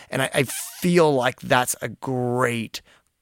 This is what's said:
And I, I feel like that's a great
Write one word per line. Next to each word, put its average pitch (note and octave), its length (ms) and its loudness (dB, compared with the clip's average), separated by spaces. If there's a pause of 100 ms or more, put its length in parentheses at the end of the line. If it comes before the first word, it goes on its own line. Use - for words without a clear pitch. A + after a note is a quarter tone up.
(100)
And C3+ 120 -4
I, C3 120 -4
I D3+ 100 2
feel E3+ 720 2
like B2+ 260 0
that's B2+ 420 0
a B2 60 -4
great B2 920 -2 (420)